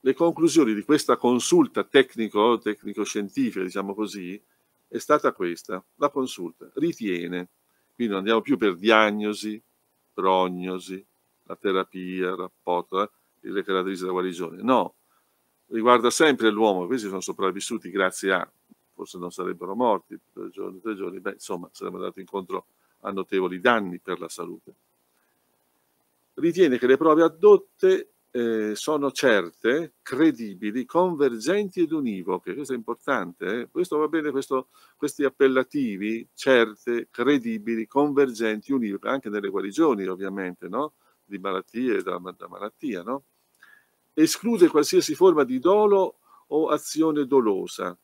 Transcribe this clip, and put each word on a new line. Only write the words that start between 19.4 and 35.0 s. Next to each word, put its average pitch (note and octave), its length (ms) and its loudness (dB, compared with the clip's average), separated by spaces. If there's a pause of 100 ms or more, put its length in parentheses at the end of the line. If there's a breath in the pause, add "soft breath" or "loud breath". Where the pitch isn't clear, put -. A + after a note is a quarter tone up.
morti G#2+ 440 -2 (140)
per F#2+ 160 -14
giorni, F#2+ 320 -12
tre A2 140 -8
giorni, F#2+ 260 -10
beh, G2 120 -8
insomma, F2 400 -12
saremmo F#2+ 240 -12
andati F#2+ 240 -10
incontro F#2 440 -10 (360)
a G2+ 100 -10
notevoli F#2 500 -4
danni G2 380 0
per F2 200 -8
la E2 120 -12
salute. - 420 -14 (1600)
Ritiene D#3+ 440 2
che B2+ 80 0
le C3 100 8
prove D#3+ 260 4
addotte, F#3 880 4 (260)
eh, A2+ 380 0
sono C#3+ 380 -2
certe, A#2 800 0 (100)
credibili, A#2 840 0
convergenti E3+ 960 0
ed D#3+ 120 0
univoche. F#2+ 600 -4
Questo C3 220 -8
è - 20 -6
importante, A2+ 840 -6
eh? B2+ 100 -12
Questo E3 260 -4
va D#3 120 0
bene, D3+ 220 -4
questo, C3 380 -4 (260 soft breath)
questi C#3+ 300 -4